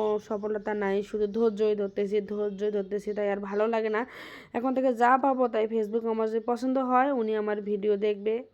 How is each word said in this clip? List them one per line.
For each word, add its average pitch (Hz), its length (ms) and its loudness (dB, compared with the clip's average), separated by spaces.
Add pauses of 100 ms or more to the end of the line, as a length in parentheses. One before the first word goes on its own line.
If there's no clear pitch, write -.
(220)
সফলতা 214 520 -4
নাই, 196 280 0
শুধু 208 260 -2
ধৈর্যই 214 480 2
ধরতেছি, 202 400 -2 (120)
ধৈর্যই 208 440 -4
ধরতেছি, 196 420 -4
তাই 202 160 -2
আর 202 100 -2
ভালো 202 280 0
লাগে 220 220 0
না। 214 120 0 (520)
এখন 240 200 -2
থেকে 262 200 2
যা 240 240 6
পাবো 254 300 2
তাই 220 180 0
Facebook 220 400 -2
আমার 220 220 0
যদি 220 160 -2
পছন্দ 247 380 0
হয়, 254 300 4
উনি 226 240 0
আমার 208 260 0
ভিডিও 208 340 0
দেখবে 208 380 0 (200)